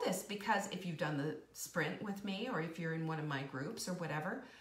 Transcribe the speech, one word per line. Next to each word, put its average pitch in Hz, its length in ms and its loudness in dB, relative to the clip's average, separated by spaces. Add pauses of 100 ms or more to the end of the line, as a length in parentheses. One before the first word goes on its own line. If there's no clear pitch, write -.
this 190 200 2
because 208 480 2
if 180 140 -4
you've 165 120 -2
done 151 200 2
the 151 180 2 (180)
sprint - 480 0
with 202 240 -2
me 202 260 0
or 175 80 2
if 165 200 -2
you're 165 160 0
in 160 100 0
one 160 140 0
of 151 80 0
my 135 160 0
groups 139 440 -4
or 185 60 2
whatever, 170 500 0 (180)